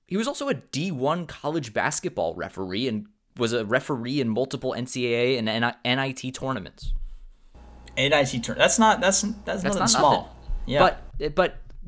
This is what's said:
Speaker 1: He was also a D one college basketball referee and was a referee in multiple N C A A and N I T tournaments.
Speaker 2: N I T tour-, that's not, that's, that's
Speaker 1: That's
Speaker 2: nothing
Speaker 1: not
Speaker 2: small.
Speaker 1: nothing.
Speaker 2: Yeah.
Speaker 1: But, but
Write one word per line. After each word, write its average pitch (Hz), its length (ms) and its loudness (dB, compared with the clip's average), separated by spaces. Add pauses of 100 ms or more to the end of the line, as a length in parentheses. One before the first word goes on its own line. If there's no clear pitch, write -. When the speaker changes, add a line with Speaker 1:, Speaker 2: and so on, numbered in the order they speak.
Speaker 1:
He 180 100 -4
was 226 120 -2
also 285 200 -4
a 269 60 0
D 147 360 -6
one 151 360 -2
college 147 460 -6
basketball 101 640 -2
referee 92 540 -4
and 107 180 -4 (300)
was 117 160 0
a 117 120 0
referee 127 560 -2
in 120 80 0
multiple 127 460 -2
N 120 120 -6
C 123 260 -2
A 123 240 2
A - 20 0
and 110 100 -2
N 120 500 0
I 135 140 -2
T 131 180 -8
tournaments. 127 640 -6 (1040)
Speaker 2:
N 135 160 2
I 147 120 6
T 131 160 -2
tour-, 117 140 -4
that's 180 240 6
not, 220 220 6
that's, 190 220 4
that's 208 220 -6
Speaker 1:
That's 180 200 -2
Speaker 2:
nothing 202 160 0
Speaker 1:
not 214 100 4
Speaker 2:
small. 135 220 6
Speaker 1:
nothing. - 200 -2 (340)
Speaker 2:
Yeah. 151 300 4 (220)
Speaker 1:
But, 151 160 -2
but 180 220 2 (320)